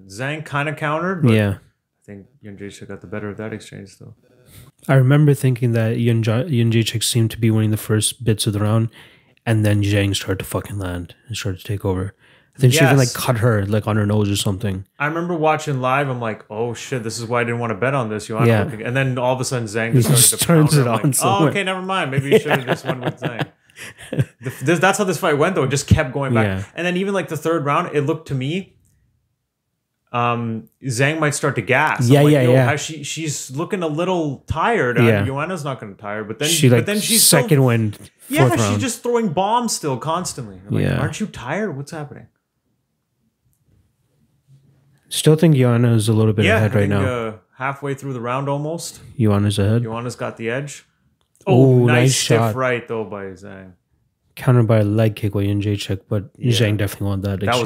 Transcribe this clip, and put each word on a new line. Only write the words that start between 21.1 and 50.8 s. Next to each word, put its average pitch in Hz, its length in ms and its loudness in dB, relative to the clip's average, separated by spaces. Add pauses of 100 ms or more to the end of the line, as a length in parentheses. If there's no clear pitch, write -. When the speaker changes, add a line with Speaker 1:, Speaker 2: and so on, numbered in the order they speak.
Speaker 2:
so 160 160 0
Speaker 1:
"Oh, 196 140 2
Speaker 2:
much. 143 80 4
Speaker 1:
okay, 196 120 -2
never 185 200 -4
mind. 185 280 -4
Maybe 131 160 -2
you 139 60 2
Speaker 2:
<laughs> - 0 -
Yeah. 220 60 8
Speaker 1:
should 151 120 0
have 135 160 -2
just - 180 -4
went 127 200 -6
with - 160 -6
Zhang." - 260 -6 (640)
The - 160 -2 (180)
f-, - 160 -10
this, 160 200 0
that's 196 180 2
how 208 60 0
this 185 120 -2
fight 151 220 0
went, 175 160 0
though. 170 100 0
It 123 60 -2
just 139 180 -2
kept 147 240 4
going 135 220 -4
back. 110 120 2
Speaker 2:
Yeah. 95 180 -4 (100)
Speaker 1:
And 170 120 -6
then 180 120 -2
even, 196 160 -4
like, 180 140 -4
the 151 100 -6
third 165 260 -2
round, 151 320 -2
it 147 60 0
looked 156 260 -4
to 143 60 -6
me, 147 420 -6 (1400)
um, 117 560 -2 (160)
Zhang 135 340 0
might 147 160 0
start 139 220 -2
to 110 60 -4
gas. 127 440 2
I'm 120 60 6
Speaker 2:
Yeah, 143 80 8
Speaker 1:
like, 147 140 6
Speaker 2:
yeah, 139 80 4
Speaker 1:
"Yo, 123 100 4
Speaker 2:
yeah. 131 180 6
Speaker 1:
has 147 120 -2
she, 156 200 -10
she's 151 480 -8
looking 175 320 -6
a 165 60 -2
little 156 580 -4
tired." 160 520 0
Uh, 120 60 4
Speaker 2:
Yeah. 104 200 4
Speaker 1:
Joanna's 147 400 -6
not 135 160 -8
gonna 101 140 -14
tire, 107 280 -10
but 107 160 -10
then, - 120 -2
Speaker 2:
She, 139 180 4
Speaker 1:
but 120 80 6
Speaker 2:
like, 117 100 2
Speaker 1:
then 208 140 -2
she's 220 260 2
Speaker 2:
second 214 220 4
Speaker 1:
still, 139 160 4
Speaker 2:
wind, 113 340 2 (300)
Speaker 1:
yeah, 269 180 4
Speaker 2:
fourth 202 140 2
Speaker 1:
she's - 80 2
Speaker 2:
round. 101 140 0
Speaker 1:
just 247 200 -6
throwing 233 280 0
bombs 208 440 -2
still 139 220 -4
constantly. 113 720 -8
I'm - 60 -4
like, 101 100 0
Speaker 2:
Yeah. 92 160 0
Speaker 1:
"Aren't 156 180 -4
you 214 80 -6
tired? 160 480 -6
What's 143 180 -12
happening?" 147 340 -14 (2750)
Speaker 2:
Still - 280 2
think 156 200 4
Joanna 120 360 4
is 110 160 2
a 117 40 2
little 110 200 2
bit 101 140 2
Speaker 1:
Yeah, 98 100 4
Speaker 2:
ahead 107 160 2
Speaker 1:
I - 20 -6
Speaker 2:
right 104 140 2
Speaker 1:
think, - 20 0
Speaker 2:
now. 113 140 0
Speaker 1:
uh, 117 300 -4 (220)
halfway 139 380 -6
through 139 200 -10
the 123 60 -8
round 127 280 -4
almost. 147 520 -6 (180)
Speaker 2:
Joanna's 104 400 2
ahead. 107 240 2
Speaker 1:
Joanna's 117 340 -8
got 117 200 -8
the 113 140 -6
edge. 139 340 -8 (640)